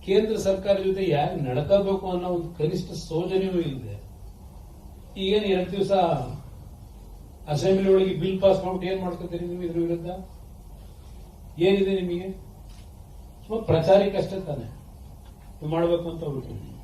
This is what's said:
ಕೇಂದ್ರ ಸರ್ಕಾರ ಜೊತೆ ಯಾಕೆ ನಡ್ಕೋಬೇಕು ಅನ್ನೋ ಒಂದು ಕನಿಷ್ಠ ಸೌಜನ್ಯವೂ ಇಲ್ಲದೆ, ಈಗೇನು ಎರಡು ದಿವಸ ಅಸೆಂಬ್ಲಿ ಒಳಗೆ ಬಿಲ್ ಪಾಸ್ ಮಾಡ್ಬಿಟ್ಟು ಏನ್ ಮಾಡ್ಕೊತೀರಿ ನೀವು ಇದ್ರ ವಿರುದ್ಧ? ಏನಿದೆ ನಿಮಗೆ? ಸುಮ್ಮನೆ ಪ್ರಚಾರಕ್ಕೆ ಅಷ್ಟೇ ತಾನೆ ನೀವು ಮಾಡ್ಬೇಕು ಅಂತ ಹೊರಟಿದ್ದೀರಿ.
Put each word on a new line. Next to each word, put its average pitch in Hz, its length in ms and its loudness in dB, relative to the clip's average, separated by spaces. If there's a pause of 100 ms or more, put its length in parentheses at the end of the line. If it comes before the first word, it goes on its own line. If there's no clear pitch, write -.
ಕೇಂದ್ರ 214 300 4 (120)
ಸರ್ಕಾರ 196 280 4 (120)
ಜೊತೆ 190 160 0 (100)
ಯಾಕೆ 143 320 2
ನಡ್ಕೋಬೇಕು 190 680 2
ಅನ್ನೋ 180 220 -2
ಒಂದು 160 220 -4
ಕನಿಷ್ಠ 156 320 0 (160)
ಸೌಜನ್ಯವೂ 185 640 0
ಇಲ್ಲದೆ, 104 280 -8 (1300)
ಈಗೇನು 202 340 2
ಎರಡು 180 200 0
ದಿವಸ 196 180 2 (1600)
ಅಸೆಂಬ್ಲಿ 190 400 4
ಒಳಗೆ 190 280 6
ಬಿಲ್ 190 220 0
ಪಾಸ್ 190 200 8
ಮಾಡ್ಬಿಟ್ಟು 180 280 -2
ಏನ್ 190 120 -2
ಮಾಡ್ಕೊತೀರಿ 170 460 -6
ನೀವು 180 180 -6
ಇದ್ರ 165 160 -2
ವಿರುದ್ಧ? 170 260 -2 (1600)
ಏನಿದೆ 196 340 4
ನಿಮಗೆ? 180 280 -4 (1160)
ಸುಮ್ಮನೆ 220 260 -4
ಪ್ರಚಾರಕ್ಕೆ 190 520 6
ಅಷ್ಟೇ 190 180 -4 (100)
ತಾನೆ 120 180 -6 (920)
ನೀವು 151 180 -8
ಮಾಡ್ಬೇಕು 170 360 2
ಅಂತ 165 180 -8
ಹೊರಟಿದ್ದೀರಿ. 123 440 -8 (100)